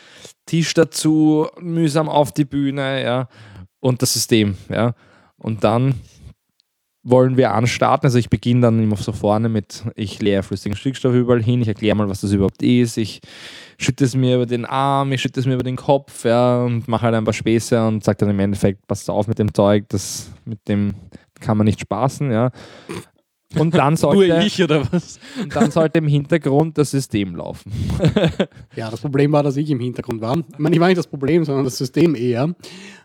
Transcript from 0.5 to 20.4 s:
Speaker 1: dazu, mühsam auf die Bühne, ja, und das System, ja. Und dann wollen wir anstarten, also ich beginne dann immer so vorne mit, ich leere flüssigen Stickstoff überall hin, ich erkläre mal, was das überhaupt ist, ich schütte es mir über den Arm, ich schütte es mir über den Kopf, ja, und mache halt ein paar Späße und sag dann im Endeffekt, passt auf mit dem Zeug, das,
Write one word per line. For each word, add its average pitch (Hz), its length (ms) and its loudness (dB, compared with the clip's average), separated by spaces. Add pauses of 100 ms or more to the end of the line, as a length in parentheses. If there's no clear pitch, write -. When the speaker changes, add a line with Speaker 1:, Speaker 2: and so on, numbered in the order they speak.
Speaker 1:
dazu, 156 760 2 (120)
mühsam 165 500 0
auf 147 240 2
die 147 120 0
Bühne, 135 560 -4
ja, 123 280 -2 (500)
und 170 220 0
das - 120 -2
System, 107 420 2 (140)
ja. 110 240 0 (440)
Und 110 260 -4
dann 123 320 2 (1120)
wollen 127 300 4
wir 117 160 2
anstarten, 120 540 0
also 123 100 4
ich 117 120 0
beginne 123 320 2
dann 113 200 4
immer 104 160 0
so - 140 -6
vorne 107 360 0
mit, 110 360 -6 (120)
ich 104 260 -8
leere 98 220 2
flüssigen 101 320 -8
Stickstoff 127 380 -2
überall 123 280 2
hin, 123 200 0
ich 110 60 0
erkläre 107 280 0
mal, 104 140 0
was 95 120 -6
das 101 100 -2
überhaupt 98 320 0
ist, 123 340 2
ich 110 240 -6 (560)
schütte - 260 -2
es 123 120 2
mir 127 200 2
über 123 120 2
den 120 180 -4
Arm, 139 460 0
ich 127 100 -2
schütte - 180 -4
es 123 60 -2
mir 135 80 0
über 123 100 -2
den 127 120 -6
Kopf, - 500 -2
ja, 123 380 4
und 120 240 -2
mache 113 160 0
halt 113 120 2
ein 110 80 0
paar 107 100 0
Späße 113 520 0
und 110 180 -2
sag 104 140 2
dann 104 120 0
im 101 100 0
Endeffekt, 101 480 -2
passt - 220 -6
auf 101 180 -2
mit 107 120 -2
dem 104 140 0
Zeug, 104 360 2
das, - 420 -8 (140)